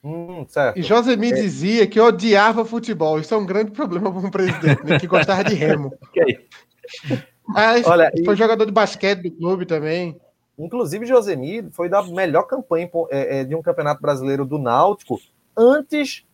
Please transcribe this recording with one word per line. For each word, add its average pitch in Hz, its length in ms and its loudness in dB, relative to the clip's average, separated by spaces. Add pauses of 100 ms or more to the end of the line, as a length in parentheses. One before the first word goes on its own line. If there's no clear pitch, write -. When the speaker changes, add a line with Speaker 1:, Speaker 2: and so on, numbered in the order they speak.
Speaker 1:
Hum, 170 440 -12
certo. 135 280 0
Speaker 2:
E 180 40 -4
Josemir 233 500 2
Speaker 1:
É. 262 100 0
Speaker 2:
dizia 196 460 0
que 214 100 -2
odiava 220 680 4
futebol. 170 560 -2
Isso 156 120 -4
é 220 40 0
um 208 80 -2
grande 208 260 -2
problema 190 400 -4
pra 185 80 -8
um 190 100 -6
presidente, 160 540 0
né? 156 160 2
Que 180 80 -6
gostava 185 380 2
de - 100 0
remo. 147 400 0
Speaker 3:
<laughs> - 80 -20
Ok. 151 420 -2 (1000)
Speaker 2:
Mas 226 400 2
Speaker 1:
Olha, 165 240 6 (140)
Speaker 2:
foi 208 80 2
Speaker 1:
e 196 40 0
Speaker 2:
jogador 220 280 2
de 214 80 -6
basquete 196 480 0
do 175 100 -8
clube 180 340 -4
também. 165 540 -4 (400)
Speaker 1:
Inclusive, 196 460 -6
Josemir 202 680 0
foi 175 160 -6
da 196 160 0
melhor 180 400 0
campanha 175 400 -4
em 175 60 -10
po-, 170 200 -4
é, 139 300 -4
é, 135 60 -4
de 139 100 -6
um 165 60 -6
campeonato 151 400 -4
brasileiro 139 440 -2
do 139 120 -6
Náutico 139 640 0 (340)
antes 277 800 2